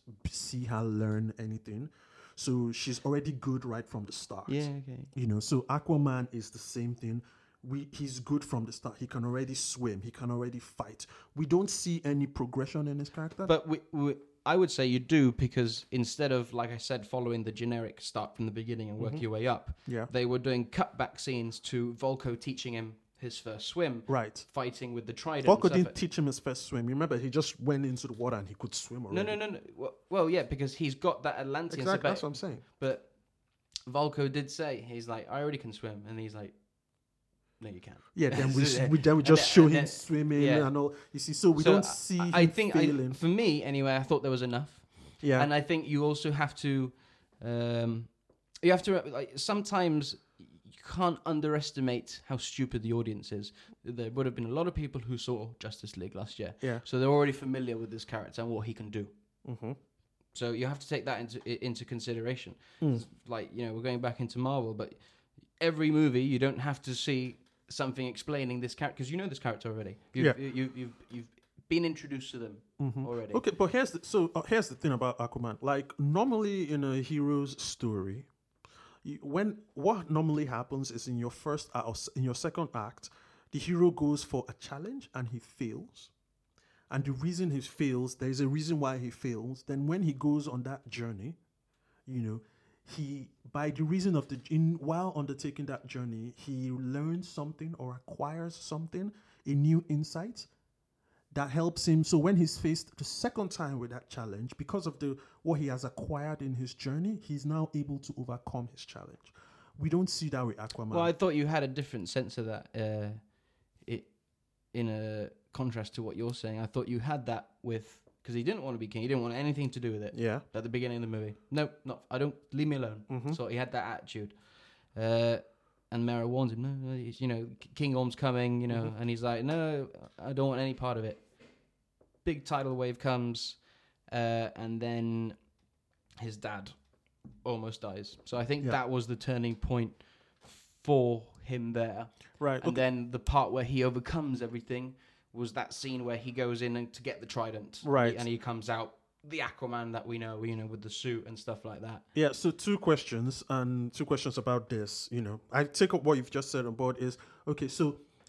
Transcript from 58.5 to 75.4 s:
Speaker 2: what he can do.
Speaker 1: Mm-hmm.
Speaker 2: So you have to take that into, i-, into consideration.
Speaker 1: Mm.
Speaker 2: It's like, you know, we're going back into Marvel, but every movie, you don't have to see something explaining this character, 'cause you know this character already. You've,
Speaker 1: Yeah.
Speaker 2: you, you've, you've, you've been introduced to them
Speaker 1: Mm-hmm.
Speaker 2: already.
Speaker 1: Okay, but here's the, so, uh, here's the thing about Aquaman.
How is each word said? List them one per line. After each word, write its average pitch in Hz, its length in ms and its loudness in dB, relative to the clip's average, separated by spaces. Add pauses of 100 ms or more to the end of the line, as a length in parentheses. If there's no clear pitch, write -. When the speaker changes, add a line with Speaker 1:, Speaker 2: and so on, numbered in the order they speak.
Speaker 2:
what 107 140 -4
he 113 80 -6
can 107 160 -10
do. 104 180 -4 (400)
Speaker 1:
Mm-hmm. 117 240 -8 (640)
Speaker 2:
So 120 160 -2
you 120 160 -2
have 139 120 -6
to - 80 -14
take 147 180 -2
that 127 140 -4
into, 117 260 -8
i-, 120 160 -4
into 120 220 -4
consideration. 117 720 -6 (260)
Speaker 1:
Mm. 143 140 4
Speaker 2:
It's 113 120 -4 (200)
like, 113 260 -6
you 117 120 -4
know, 113 80 -4
we're 113 80 -6
going 123 180 -2
back 120 220 -2
into 120 180 -4
Marvel, 127 340 0
but 104 200 -8 (640)
every 156 320 4
movie, 151 320 6
you 131 160 2
don't 135 200 2
have 135 240 -2
to 127 120 -6
see 127 440 -2 (300)
something 131 380 -2
explaining 127 540 -4
this 120 120 -6
character, 139 300 -4
'cause 127 80 -6
you 165 60 -4
know 196 100 -4
this 139 120 -8
character 117 300 -4
already. 107 280 -6 (160)
You've, 143 120 4
Speaker 1:
Yeah. 135 120 8
Speaker 2:
you, 135 180 -6
you've, 131 220 -2
you've, 123 160 -10 (180)
you've 120 140 -10 (420)
been 165 160 4
introduced 143 480 -4
to 131 80 -10
them 117 180 -10 (240)
Speaker 1:
Mm-hmm. 131 260 -2
Speaker 2:
already. 117 260 -4
Speaker 1:
Okay, 233 180 2
but 180 200 4
here's 262 200 2
the, 339 120 -6
so, 175 320 2
uh, 165 80 2
here's 220 260 2
the 127 60 -10
thing 143 180 2
about 123 240 0
Aquaman. 120 420 -4